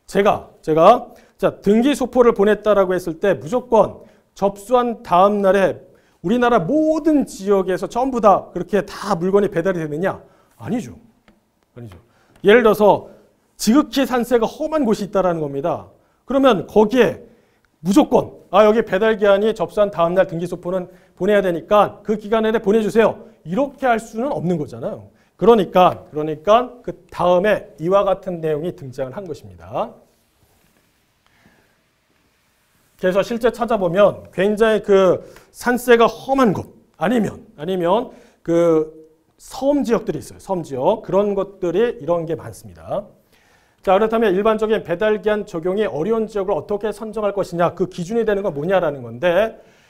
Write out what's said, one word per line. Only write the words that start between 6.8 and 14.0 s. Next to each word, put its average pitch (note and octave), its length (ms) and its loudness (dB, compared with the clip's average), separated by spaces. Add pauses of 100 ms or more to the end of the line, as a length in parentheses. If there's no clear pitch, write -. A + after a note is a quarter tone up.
지역에서 F#3+ 640 -2
전부 A#3+ 340 -4
다 G3 320 4
그렇게 F#3 320 -4
다 - 300 -6
물건이 F#3+ 340 0
배달이 E3+ 280 -2
되느냐? D#3 460 -6 (340)
아니죠. C3 380 -8 (800)
아니죠. A#2+ 220 -18 (460)
예를 A3 200 6
들어서 G3+ 460 2 (480)
지극히 C4+ 480 0